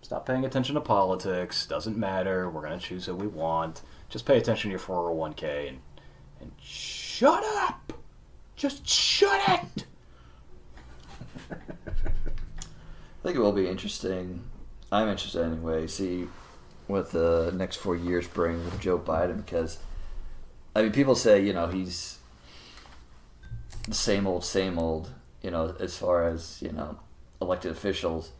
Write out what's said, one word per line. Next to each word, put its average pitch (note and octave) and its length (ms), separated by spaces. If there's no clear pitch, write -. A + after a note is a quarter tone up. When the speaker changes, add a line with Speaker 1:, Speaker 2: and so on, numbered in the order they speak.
Speaker 1:
Stop - 240
paying C3 180
attention C3 320
to D3 40
politics. F#2 840
Doesn't G#2 300
matter. F#2+ 520
We're D#2 140
gonna D#2 160
choose F2+ 280
who F#2 100
we G2+ 100
want. E2 560
Just - 160
pay C3+ 140
attention A2 300
to G2 40
your F#2 60
four F2 320
oh D#2+ 40
one D#2 200
K D2 340
and, C2 120
and - 200
shut - 840
up. G#4 480
Just C#4 320
shut - 600
it. - 360
<laughs> - 0
Speaker 2:
I - 1700
think F3 120
it B2+ 40
will G#2 120
be G2 140
interesting. F#2 800
I'm G#2+ 160
interested F#2 360
anyway. D#2+ 440
See F2+ 400
what G2 240
the E2 420
next F#2 220
four F#2 200
years F2 300
bring E2+ 380
with F2+ 160
Joe F2+ 180
Biden, E2 400
because, E2 400
I G#2+ 80
mean, A2 100
people C3+ 220
say, G#2+ 280
you G2+ 100
know, E2+ 160
he's F2+ 500
the G#2+ 60
same G2+ 320
old, F2+ 180
same F#2+ 340
old, E2 300
you F#2 100
know, E2 260
as F#2 180
far F2 300
as, E2 340
you - 120
know, D#2 260
elected F2+ 300
officials. E2 680